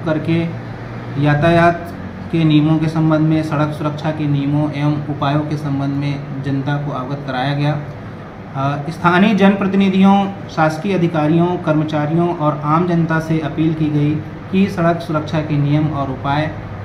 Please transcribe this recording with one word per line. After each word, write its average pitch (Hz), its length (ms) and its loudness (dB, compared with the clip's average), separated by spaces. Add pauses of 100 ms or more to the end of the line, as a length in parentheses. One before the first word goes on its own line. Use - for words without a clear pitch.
करके 165 360 0 (840)
यातायात 170 680 2 (380)
के 165 120 2
नियमों 156 360 4
के 160 80 0
संबंध 156 340 2
में, 156 220 2
सड़क 151 340 -2
सुरक्षा 151 340 -4
के 151 160 -2
नियमों 143 460 0
एवं 147 340 -2
उपायों 147 320 0
के 147 180 -2
संबंध 139 320 -2
में 143 540 -4
जनता 139 340 -2
को 143 140 -4
अवगत 131 360 -6
कराया 131 260 -2
गया। 147 280 0 (760)
अ, 143 340 -2
स्थानीय 180 460 4
जनप्रतिनिधियों, 196 1000 4 (160)
शासकीय 160 440 0
अधिकारियों, 170 640 2
कर्मचारियों 156 800 0
और 147 260 -2
आम 165 240 2
जनता 160 320 2
से 160 200 0
अपील 156 340 0
की 156 120 0
गई 147 300 2 (360)
कि 190 180 4
सड़क 170 320 0
सुरक्षा 156 380 -2
के 151 180 -2
नियम 147 300 2
और 139 240 -4
उपाय 143 400 -2 (340)